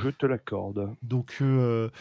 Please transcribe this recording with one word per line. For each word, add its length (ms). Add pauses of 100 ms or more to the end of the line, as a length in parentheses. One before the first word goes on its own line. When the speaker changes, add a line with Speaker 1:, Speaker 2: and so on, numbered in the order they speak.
Speaker 1:
Je 60
te 180
l'accorde. 760
Speaker 2:
Donc, 380
euh, 500 (100)